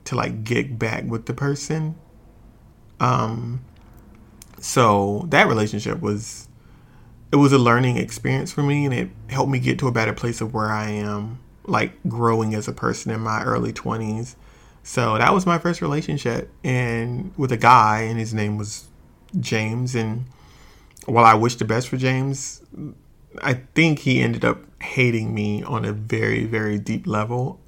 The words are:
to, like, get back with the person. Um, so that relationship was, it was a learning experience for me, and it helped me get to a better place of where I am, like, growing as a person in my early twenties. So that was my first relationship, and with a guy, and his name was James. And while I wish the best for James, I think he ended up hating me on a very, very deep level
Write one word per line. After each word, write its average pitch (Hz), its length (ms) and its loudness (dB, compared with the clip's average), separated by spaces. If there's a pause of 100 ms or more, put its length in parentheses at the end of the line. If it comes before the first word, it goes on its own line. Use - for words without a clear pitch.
to, 131 100 -6
like, 113 300 -4
get 120 340 -2
back 113 240 -4
with 113 220 -6
the - 80 -6
person. 156 640 -4 (1040)
Um, 120 640 -2 (920)
so 104 720 2
that 180 180 6
relationship 107 540 -2
was, 104 460 -6 (840)
it - 40 2
was 139 180 6
a 135 60 6
learning 123 380 4
experience 127 540 -4
for 147 120 -2
me, 143 220 2
and 135 80 0
it 120 160 -4 (200)
helped 135 220 0
me 131 80 2
get 127 200 0
to 139 80 0
a 123 40 2
better 113 220 0
place 120 280 -4
of 113 120 -4
where 107 180 -2
I 107 180 -2
am, 104 500 -6 (260)
like, 113 280 -2 (140)
growing 113 480 0
as 107 120 -4
a 120 60 -6
person 117 380 -4
in 110 80 -4
my 110 240 -4
early 113 300 -2
twenties. 110 600 -6 (460)
So 110 360 0
that 117 160 6
was 185 120 2
my 170 140 2
first 170 220 -2
relationship, 147 720 -2 (120)
and 120 760 -2
with 131 140 0
a 117 60 0
guy, 110 440 8
and 113 160 -2
his 113 160 -4
name 104 240 0
was 104 280 -10 (540)
James. 120 540 -2
And 113 320 -2 (800)
while 113 200 4
I 113 80 10
wish 117 220 2
the - 100 -4
best 113 240 -2
for 131 80 -4
James, 131 640 -2 (800)
I 131 140 0 (180)
think 160 260 4
he 127 220 2
ended 117 240 0
up 120 140 2 (220)
hating 113 520 0
me 104 300 -2
on 113 220 -4
a 107 60 -2
very, 110 540 -2
very 107 340 -2
deep 110 260 -6
level 120 640 -4